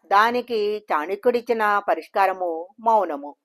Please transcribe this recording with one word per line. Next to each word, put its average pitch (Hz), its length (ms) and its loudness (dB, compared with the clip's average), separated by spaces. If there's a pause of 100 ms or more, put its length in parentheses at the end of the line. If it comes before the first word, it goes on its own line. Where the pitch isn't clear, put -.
దానికి 214 840 0
చాణక్యుడిచ్చిన 208 960 0
పరిష్కారము 180 800 -2 (120)
మౌనము. 170 640 0